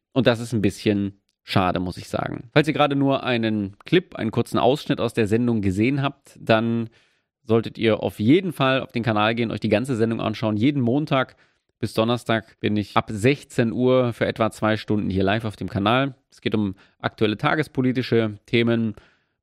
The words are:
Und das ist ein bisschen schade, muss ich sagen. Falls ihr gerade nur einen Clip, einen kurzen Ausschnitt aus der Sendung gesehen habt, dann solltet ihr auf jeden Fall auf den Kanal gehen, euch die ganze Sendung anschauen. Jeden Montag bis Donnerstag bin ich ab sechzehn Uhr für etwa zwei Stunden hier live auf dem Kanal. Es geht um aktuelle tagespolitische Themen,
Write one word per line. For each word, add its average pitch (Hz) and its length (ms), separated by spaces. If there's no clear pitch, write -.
Und 123 140
das 117 120
ist 120 140
ein 110 80
bisschen 101 580
schade, 90 360
muss 90 180
ich - 120
sagen. - 440
Falls 147 140
ihr 147 80
gerade 139 200
nur 139 280
einen 110 560
Clip, - 360
einen 110 140
kurzen 113 300
Ausschnitt 131 400
aus 113 160
der 117 100
Sendung 113 360
gesehen 110 420
habt, - 360
dann 113 520
solltet 110 340
ihr 107 240
auf - 180
jeden 160 340
Fall 131 280
auf - 100
den 117 120
Kanal 110 320
gehen, 113 160
euch 110 80
die 110 100
ganze 120 260
Sendung 113 260
anschauen. 107 360
Jeden 139 240
Montag 131 540
bis - 140
Donnerstag 113 680
bin 107 180
ich 101 180
ab 117 160
sechzehn 117 600
Uhr 123 420
für - 140
etwa 110 240
zwei 110 260
Stunden 104 320
hier 95 140
live 107 220
auf 104 100
dem - 140
Kanal. 123 460
Es - 120
geht 113 120
um 104 220
aktuelle 107 380
tagespolitische 127 1080
Themen, 117 500